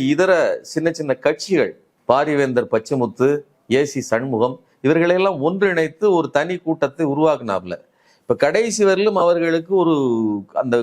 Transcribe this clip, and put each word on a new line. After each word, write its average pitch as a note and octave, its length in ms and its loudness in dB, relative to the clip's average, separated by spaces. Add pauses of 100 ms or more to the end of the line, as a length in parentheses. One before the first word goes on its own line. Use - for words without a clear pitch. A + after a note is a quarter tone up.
இதர E3+ 240 2 (300)
சின்ன D#3+ 300 -4
சின்ன D#3 220 -4
கட்சிகள், D3 580 0 (380)
பாரிவேந்தர் C3+ 640 2
பச்சைமுத்து, A#2+ 580 0 (420)
ஏ C3 140 4
சி C#3 160 -6
சண்முகம், B2 540 -2 (260)
இவர்களையெல்லாம் F3 600 2
ஒன்றிணைத்து F3 680 -2
ஒரு D#3+ 180 0
தனி D#3+ 280 -2
கூட்டத்தை D#3 480 -4
உருவாக்குனாப்ல. B2 720 -2 (380)
இப்ப - 200 -4
கடைசி G#3 500 0
வரையிலும் G3 300 2
அவர்களுக்கு E3+ 600 0
ஒரு E3 200 2 (580)
அந்த A#2+ 300 0